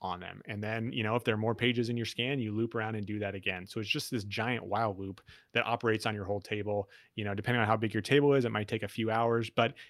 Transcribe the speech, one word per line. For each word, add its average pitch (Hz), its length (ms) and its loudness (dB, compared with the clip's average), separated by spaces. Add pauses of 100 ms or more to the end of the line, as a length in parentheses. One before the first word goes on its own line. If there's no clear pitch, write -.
on 90 180 -4
them. 92 260 -12
And 104 160 -6
then, 113 300 -4
you 113 100 -2
know, 107 140 2
if 120 80 -2
there 113 100 4
are 107 40 0
more 110 160 0
pages 120 340 2
in 120 80 -2
your 117 80 -2
scan, 127 340 -2
you 107 140 -2
loop 113 220 0
around 110 220 -2
and 104 100 -4
do 104 140 -4
that 98 140 -4
again. 95 320 -4
So - 140 -8
it's 104 80 -4
just - 220 -4
this 113 140 -2
giant 110 420 -2
while 101 280 0
loop 95 280 -8 (320)
that 117 100 4
operates 113 400 2
on 110 100 0
your 101 120 -6
whole 101 140 -2
table. 104 500 -2 (240)
You 107 100 -4
know, 101 100 -2
depending 120 280 2
on 107 40 4
how 110 120 4
big 107 160 0
your 107 80 0
table 143 320 6
is, 135 100 6
it 113 80 0
might 107 160 -2
take 113 140 -2
a 127 60 -4
few 110 220 -2
hours, 117 380 2
but 120 240 2 (180)